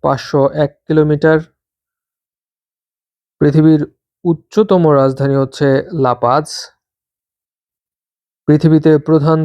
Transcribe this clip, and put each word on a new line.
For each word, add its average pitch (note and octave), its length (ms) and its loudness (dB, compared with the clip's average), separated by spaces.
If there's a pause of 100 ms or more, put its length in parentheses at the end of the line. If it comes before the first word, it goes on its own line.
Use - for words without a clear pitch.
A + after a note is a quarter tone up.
পাঁচশো C#3 400 -4 (220)
এক C#3 60 -4 (160)
কিলোমিটার। D#3 520 0 (2000)
পৃথিবীর D3+ 440 2 (420)
উচ্চতম F3+ 580 -2 (180)
রাজধানী C3+ 340 -2
হচ্ছে C3+ 340 -2 (240)
লা C3 220 0
পাজ। C3+ 320 -2 (2000)
পৃথিবীতে D#3 520 2
প্রধান D#3 460 0